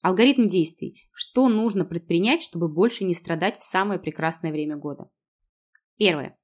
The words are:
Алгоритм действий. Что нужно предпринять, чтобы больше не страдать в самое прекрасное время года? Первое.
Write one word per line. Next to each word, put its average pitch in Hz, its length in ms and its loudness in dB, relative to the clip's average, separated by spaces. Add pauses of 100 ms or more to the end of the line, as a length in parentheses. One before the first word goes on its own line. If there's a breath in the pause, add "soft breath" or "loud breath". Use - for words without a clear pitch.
Алгоритм 226 460 4
действий. - 640 -2
Что - 340 0
нужно 214 380 0
предпринять, 175 560 0
чтобы 170 260 -4
больше 190 380 0
не 175 100 0
страдать 170 440 -4
в - 40 -12
самое 190 380 -2
прекрасное 160 500 -6
время 151 240 -6
года? 143 340 -12 (880)
Первое. 165 460 0